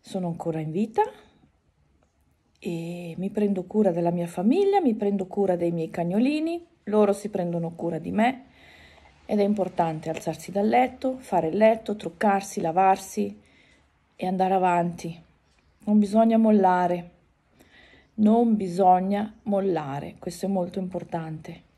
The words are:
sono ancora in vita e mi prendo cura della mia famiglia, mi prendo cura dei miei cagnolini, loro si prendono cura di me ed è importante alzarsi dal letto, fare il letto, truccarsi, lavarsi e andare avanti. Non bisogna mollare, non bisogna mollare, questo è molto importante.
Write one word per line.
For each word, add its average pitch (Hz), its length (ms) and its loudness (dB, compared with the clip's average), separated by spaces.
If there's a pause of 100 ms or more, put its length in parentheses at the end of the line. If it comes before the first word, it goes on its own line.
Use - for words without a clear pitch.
sono 185 260 -6
ancora 170 320 -6
in 156 140 -6
vita 220 300 -2 (1600)
e 170 580 -10
mi 190 140 -6
prendo 202 320 0
cura 208 300 2
della 170 180 0
mia 170 160 -2
famiglia, 370 540 2
mi 240 160 2
prendo 202 320 -2
cura 190 260 0
dei 175 160 0
miei 165 200 -4
cagnolini, 294 760 -2 (200)
loro 208 260 4
si 202 160 -4
prendono 170 460 -4
cura 165 260 -6
di 170 100 -8
me 233 360 0 (800)
ed 208 140 0
è - 20 4
importante 180 680 -2
alzarsi 160 440 -8
dal 202 160 0
letto, 254 500 0
fare 165 300 -2
il 160 80 -4
letto, 220 400 2
truccarsi, 196 640 -2
lavarsi 190 800 0 (760)
e - 120 -8
andare 185 280 0
avanti. 175 680 0 (600)
Non 208 180 2
bisogna 220 400 4
mollare, 185 720 4 (1040)
non 220 420 4
bisogna 190 840 2
mollare, 170 760 -2
questo - 280 -10
è - 20 -2
molto 185 300 -2
importante. 170 840 -10 (160)